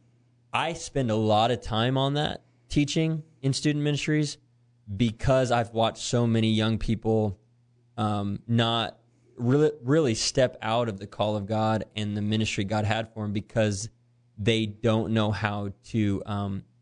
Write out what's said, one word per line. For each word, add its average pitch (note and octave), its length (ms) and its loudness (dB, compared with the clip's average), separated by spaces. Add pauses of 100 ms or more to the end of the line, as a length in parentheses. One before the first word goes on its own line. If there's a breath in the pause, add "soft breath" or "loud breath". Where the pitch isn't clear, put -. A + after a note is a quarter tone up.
(520)
I D3 200 -2
spend C3+ 380 -4
a G#2+ 60 0
lot G#2+ 340 4
of A#2 120 -2
time A#2 360 0
on C#3 160 0
that, - 300 -4 (240)
teaching D#3+ 540 0 (200)
in C3+ 100 2
student D3 320 0
ministries, D3 540 -2 (580)
because B2 560 2
I've A#2 200 0
watched A2 300 0
so A#2+ 240 0
many A2+ 260 4
young A2 260 2
people, A2 600 0 (600)
um, G2+ 480 -2
not A#2 520 0 (380)
really, C#3+ 340 4 (120)
really C3+ 320 2
step B2 480 0
out A2+ 260 0
of G2 100 -6
the G2+ 80 -14
call G#2+ 300 -2
of G2 100 -6
God A2 380 0 (100)
and G#2 220 -4
the G#2+ 60 -2
ministry G#2+ 420 0
God G#2+ 200 -2
had A2 280 -2
for G#2+ 120 -8
'em G#2 80 -4
because G#2 560 -2 (500)
they A2 280 2
don't A2 460 0
know G#2+ 180 2
how G2+ 400 -4 (200)
to, G#2 360 0
um, G2+ 380 -6 (180)